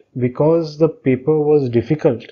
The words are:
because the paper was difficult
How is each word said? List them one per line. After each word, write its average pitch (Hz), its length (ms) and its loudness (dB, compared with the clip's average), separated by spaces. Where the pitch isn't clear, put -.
because 151 600 0
the 160 100 4
paper 151 520 -2
was 147 300 2
difficult 117 600 0